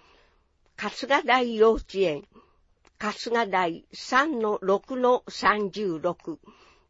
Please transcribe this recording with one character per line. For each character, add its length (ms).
春 300
日 160
台 320
幼 180
稚 260
園、 240
春 340
日 160
台 440
三 480
の 220
六 340
の 320
三 440
十 280
六、 400